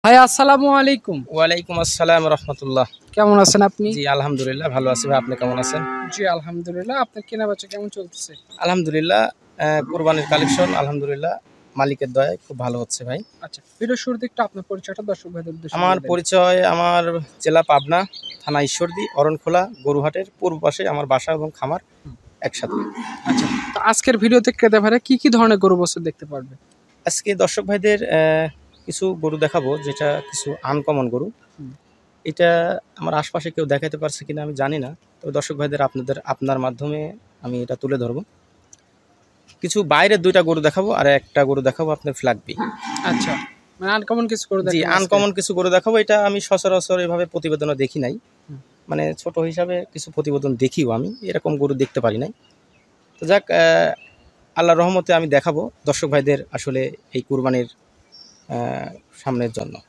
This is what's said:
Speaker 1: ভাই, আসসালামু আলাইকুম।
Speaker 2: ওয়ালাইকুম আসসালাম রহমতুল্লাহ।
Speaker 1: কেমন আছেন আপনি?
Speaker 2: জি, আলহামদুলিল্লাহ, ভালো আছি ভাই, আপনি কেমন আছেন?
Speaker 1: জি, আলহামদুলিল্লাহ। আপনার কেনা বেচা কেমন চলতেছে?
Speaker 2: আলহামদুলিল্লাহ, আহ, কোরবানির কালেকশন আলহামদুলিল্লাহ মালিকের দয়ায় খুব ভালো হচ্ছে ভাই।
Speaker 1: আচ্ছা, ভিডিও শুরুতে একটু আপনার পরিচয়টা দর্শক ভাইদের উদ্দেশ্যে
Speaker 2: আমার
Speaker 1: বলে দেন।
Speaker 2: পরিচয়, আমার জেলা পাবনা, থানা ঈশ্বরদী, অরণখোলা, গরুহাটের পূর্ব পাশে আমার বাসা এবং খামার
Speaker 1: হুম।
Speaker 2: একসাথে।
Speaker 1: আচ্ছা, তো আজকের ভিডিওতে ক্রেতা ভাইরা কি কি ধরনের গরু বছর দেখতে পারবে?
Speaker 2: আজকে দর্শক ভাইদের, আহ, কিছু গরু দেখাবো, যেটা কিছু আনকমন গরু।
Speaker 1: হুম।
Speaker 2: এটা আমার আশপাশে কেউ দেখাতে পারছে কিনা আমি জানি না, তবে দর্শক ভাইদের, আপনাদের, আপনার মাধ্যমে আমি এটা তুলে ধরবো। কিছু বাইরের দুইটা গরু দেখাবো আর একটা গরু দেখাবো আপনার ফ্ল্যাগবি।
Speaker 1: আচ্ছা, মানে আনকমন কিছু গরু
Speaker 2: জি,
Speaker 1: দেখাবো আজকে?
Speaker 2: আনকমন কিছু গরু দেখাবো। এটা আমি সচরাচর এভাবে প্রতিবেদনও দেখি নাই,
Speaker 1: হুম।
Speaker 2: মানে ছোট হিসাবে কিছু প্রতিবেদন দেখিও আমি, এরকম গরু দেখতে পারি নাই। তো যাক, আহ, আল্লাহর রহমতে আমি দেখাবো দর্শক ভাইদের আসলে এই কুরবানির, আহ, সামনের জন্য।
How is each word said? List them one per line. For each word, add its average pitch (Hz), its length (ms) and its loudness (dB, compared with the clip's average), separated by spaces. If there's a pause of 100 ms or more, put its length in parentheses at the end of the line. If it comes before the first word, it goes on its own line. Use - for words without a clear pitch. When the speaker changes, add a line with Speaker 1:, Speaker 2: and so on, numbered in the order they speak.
Speaker 1:
ভাই, 240 140 10
আসসালামু 277 520 6
আলাইকুম। 269 480 2 (120)
Speaker 2:
ওয়ালাইকুম 170 500 0
আসসালাম 165 480 4
রহমতুল্লাহ। 135 580 0 (280)
Speaker 1:
কেমন 208 260 4
আছেন 196 220 6
আপনি? 202 320 0
Speaker 2:
জি, 143 140 -4
আলহামদুলিল্লাহ, 139 640 -2
ভালো 131 200 0
আছি 117 180 0
ভাই, 135 100 4
আপনি 123 180 0
কেমন 123 240 -2
আছেন? 147 220 -4 (320)
Speaker 1:
জি, 202 140 -8
আলহামদুলিল্লাহ। 175 720 -6
আপনার 226 300 -4
কেনা 220 200 -4
বেচা 202 200 -6
কেমন 208 220 -10
চলতেছে? 175 440 -14 (240)
Speaker 2:
আলহামদুলিল্লাহ, 156 640 0
আহ, 151 720 -4
কোরবানির 156 380 0
কালেকশন 151 440 2
আলহামদুলিল্লাহ 143 600 -2 (420)
মালিকের 135 380 -2
দয়ায় 143 240 0
খুব 131 220 -18
ভালো 123 200 -4
হচ্ছে - 240 -8
ভাই। 127 160 -8 (220)
Speaker 1:
আচ্ছা, - 200 -18 (180)
ভিডিও 240 160 -2
শুরুতে 240 300 -6
একটু - 180 -6
আপনার 190 260 -8
পরিচয়টা 196 340 -10
দর্শক 190 260 -6
ভাইদের 165 240 -12
উদ্দেশ্যে 160 240 -8
Speaker 2:
আমার 180 120 4
Speaker 1:
বলে 185 100 2
দেন। 135 100 -8
Speaker 2:
পরিচয়, 180 540 4
আমার 175 400 2 (380)
জেলা 160 200 4
পাবনা, 147 380 2 (420)
থানা 147 200 -2
ঈশ্বরদী, 170 420 -4 (120)
অরণখোলা, 156 460 2 (220)
গরুহাটের 143 420 0 (140)
পূর্ব 175 200 -2
পাশে 160 280 0
আমার 147 180 -2
বাসা 135 260 0
এবং 156 240 -4
খামার 143 240 -6 (260)
Speaker 1:
হুম। 139 100 -18 (260)
Speaker 2:
একসাথে। - 360 -6 (480)
Speaker 1:
আচ্ছা, - 200 2 (280)
তো 202 60 -6
আজকের 226 380 2
ভিডিওতে 226 340 4
ক্রেতা 214 280 4
ভাইরা 220 200 2
কি - 180 0
কি 294 120 0
ধরনের 226 280 6
গরু 190 180 4
বছর 175 240 -2
দেখতে 160 260 -8
পারবে? 135 280 -12 (520)
Speaker 2:
আজকে - 300 -4
দর্শক 190 280 0
ভাইদের, 202 400 0
আহ, 160 580 0 (260)
কিছু 180 260 -6
গরু 156 240 -4
দেখাবো, 147 400 0
যেটা 147 440 -4
কিছু - 420 -8
আনকমন 143 460 0
গরু। 127 180 -4 (220)
Speaker 1:
হুম। 135 220 -18 (540)
Speaker 2:
এটা 170 240 2 (460)
আমার 160 180 -6
আশপাশে 151 380 -4
কেউ 160 140 -4
দেখাতে 143 320 -2
পারছে 151 280 -8
কিনা 151 180 -8
আমি 151 100 -8
জানি 139 260 -2
না, 135 160 -8 (200)
তবে 151 160 -12
দর্শক 147 240 -4
ভাইদের, 143 260 -4
আপনাদের, 135 340 -2 (100)
আপনার 135 340 -2
মাধ্যমে 131 400 -6 (420)
আমি 123 200 -8
এটা 127 140 -6
তুলে 135 220 -4
ধরবো। 123 240 -4 (1400)
কিছু 185 220 -2
বাইরের 170 380 4
দুইটা 185 200 6
গরু 160 200 2
দেখাবো 190 300 0
আর 143 160 2
একটা 143 360 2
গরু 135 180 0
দেখাবো 143 300 0
আপনার 147 220 -6
ফ্ল্যাগবি। - 400 -4 (500)
Speaker 1:
আচ্ছা, - 300 -2 (460)
মানে 190 120 -4
আনকমন 226 360 -2
কিছু - 220 -6
গরু 190 120 0
Speaker 2:
জি, 180 40 -4
Speaker 1:
দেখাবো 170 280 0
আজকে? - 20 4
Speaker 2:
আনকমন 202 380 2
কিছু 196 200 -4
গরু 180 160 0
দেখাবো। 185 280 2
এটা 214 180 4 (100)
আমি 202 160 0
সচরাচর 185 580 0
এভাবে 175 260 -2
প্রতিবেদনও 151 500 -4
দেখি 135 240 -2
নাই, 131 140 -2 (360)
Speaker 1:
হুম। 139 100 -16 (280)
Speaker 2:
মানে 156 160 -2 (100)
ছোট 170 260 -10
হিসাবে 175 360 -4 (180)
কিছু 156 180 -14
প্রতিবেদন 143 440 -2
দেখিও 131 340 0
আমি, 123 200 -2 (120)
এরকম 165 360 -4
গরু 143 160 0
দেখতে 135 260 -2
পারি 113 180 0
নাই। 156 140 -6 (920)
তো - 40 -10
যাক, 196 260 2
আহ, 170 80 2 (960)
আল্লাহর 170 240 4
রহমতে 180 340 2
আমি 165 140 2
দেখাবো 147 340 2 (240)
দর্শক 143 220 0
ভাইদের 139 320 2 (120)
আসলে 131 300 -4 (320)
এই 127 80 -2
কুরবানির, 127 460 -2
আহ, - 1300 -12 (240)
সামনের 120 340 -4
জন্য। - 240 -10 (140)